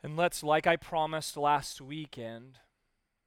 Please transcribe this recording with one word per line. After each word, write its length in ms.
And 120
let's, 280
like 240
I 80
promised 600
last 440
weekend, 800